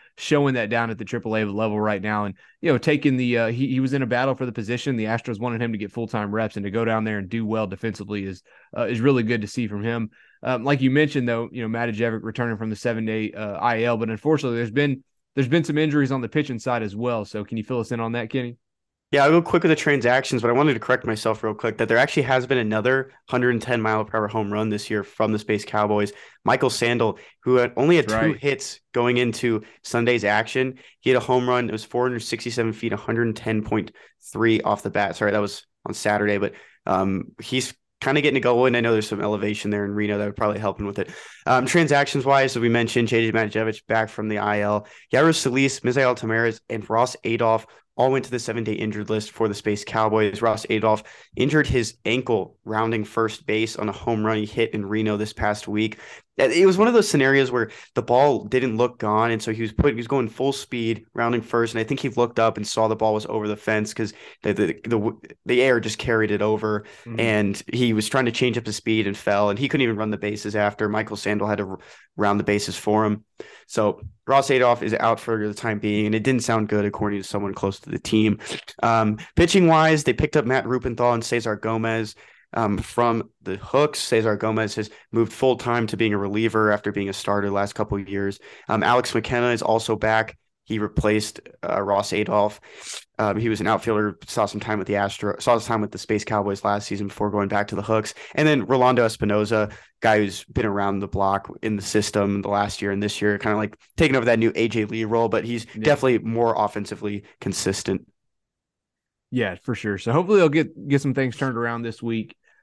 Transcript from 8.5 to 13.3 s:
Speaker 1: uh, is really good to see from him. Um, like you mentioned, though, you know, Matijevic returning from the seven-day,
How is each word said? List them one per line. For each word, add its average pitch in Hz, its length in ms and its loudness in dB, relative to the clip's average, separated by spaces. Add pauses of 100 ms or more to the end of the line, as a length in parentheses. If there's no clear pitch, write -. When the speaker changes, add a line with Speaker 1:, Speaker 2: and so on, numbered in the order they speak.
Speaker 1:
uh, 117 60 0
is 117 180 -2
really 131 220 4
good 113 180 0
to 104 60 -6
see 117 200 -4
from 101 160 -6
him. 113 260 -4 (320)
Um, 123 220 -4
like 143 160 0
you 131 100 2
mentioned, 143 380 2
though, 117 240 -2
you 117 160 -6
know, 110 100 -4
Matijevic 113 460 -2
returning 113 320 -4
from 110 140 -6
the 107 80 -6
seven-day, 110 560 -4